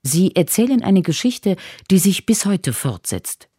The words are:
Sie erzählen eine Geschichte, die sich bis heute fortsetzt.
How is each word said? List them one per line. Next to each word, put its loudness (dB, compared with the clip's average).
Sie 0
erzählen 0
eine 4
Geschichte, -2
die 6
sich 0
bis 0
heute -2
fortsetzt. -8